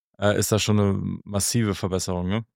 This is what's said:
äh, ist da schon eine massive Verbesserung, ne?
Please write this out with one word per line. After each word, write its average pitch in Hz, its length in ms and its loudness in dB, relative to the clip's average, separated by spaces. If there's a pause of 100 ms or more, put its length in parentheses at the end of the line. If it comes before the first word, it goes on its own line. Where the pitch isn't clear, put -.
(200)
äh, 101 180 2
ist 107 140 0
da 107 80 4
schon 104 220 2
eine 95 420 0
massive 101 520 0
Verbesserung, 90 520 -2
ne? 110 160 -2 (120)